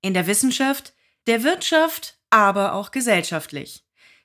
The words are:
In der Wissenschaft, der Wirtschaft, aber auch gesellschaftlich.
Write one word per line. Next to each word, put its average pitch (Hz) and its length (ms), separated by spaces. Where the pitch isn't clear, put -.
In 190 120
der 180 140
Wissenschaft, 262 640
der 226 160
Wirtschaft, 320 760
aber 202 440
auch 196 180
gesellschaftlich. 175 920